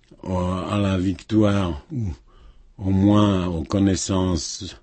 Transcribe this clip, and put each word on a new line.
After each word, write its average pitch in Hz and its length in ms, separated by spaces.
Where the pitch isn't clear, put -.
au, 92 140
à 90 420
la 98 200
victoire, 98 920
ou 110 200
au 95 120
moins 98 560
aux 82 180
connaissances 92 1200